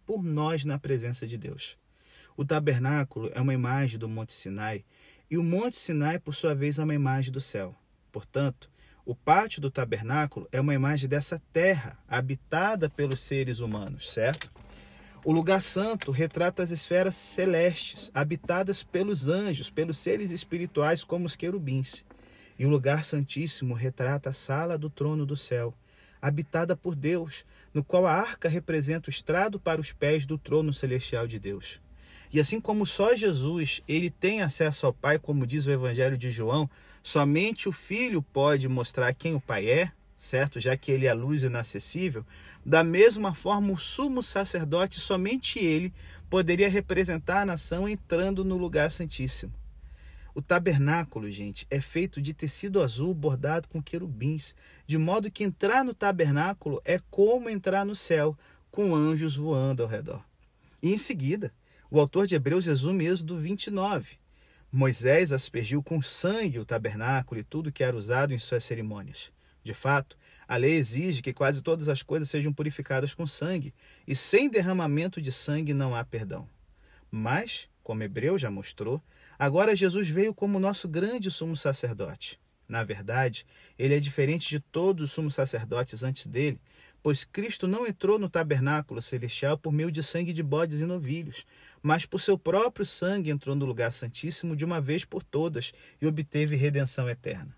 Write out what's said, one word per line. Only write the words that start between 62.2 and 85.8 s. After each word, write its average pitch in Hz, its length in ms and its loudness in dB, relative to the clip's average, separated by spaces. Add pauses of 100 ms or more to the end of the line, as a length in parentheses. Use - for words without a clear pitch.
de 185 100 2
Hebreus 156 300 2
resume 160 400 2
Êxodo 170 320 -2
vinte 175 300 -4
e 208 40 -6
nove. 196 460 -2 (540)
"Moisés 135 600 4
aspergiu 131 500 -2
com 160 200 -2
sangue 180 580 -2
o 107 60 -8
tabernáculo 117 760 -2
e 104 40 -8
tudo 151 280 -6
que 139 120 -2
era 127 120 2
usado 123 380 0
em 123 40 -2
suas 117 260 -2
cerimônias. 107 680 -8 (320)
De 107 100 -8
fato, 139 440 -2 (300)
a 120 100 -2
lei 139 180 6
exige 139 460 0
que 131 100 -6
quase 139 300 0
todas 160 260 0
as 139 160 0
coisas 156 260 -4
sejam 151 220 0
purificadas 143 600 -4
com 170 120 -6
sangue, 156 480 -4 (320)
e 139 100 -4
sem 247 340 4
derramamento 180 720 2
de 135 100 -4
sangue 147 420 -2
não 135 220 0
há 117 80 -2
perdão. 104 460 -8 (600)
Mas, 123 600 -2 (120)
como 110 220 -6
Hebreu 117 340 0
já 123 140 -4
mostrou, 107 500 -6 (380)
agora 175 360 4
Jesus 190 340 2
veio 196 240 2
como 202 260 0
nosso 196 280 0
grande 190 440 -2
sumo 165 240 -4
sacerdote. 120 840 -4 (280)
Na 113 160 -2
verdade, 107 640 -2 (320)
ele 135 180 4
é 147 40 6
diferente 143 500 0
de 151 100 -2
todos 170 460 0
os 139 60 -6
sumos 151 240 -4
sacerdotes 117 680 -2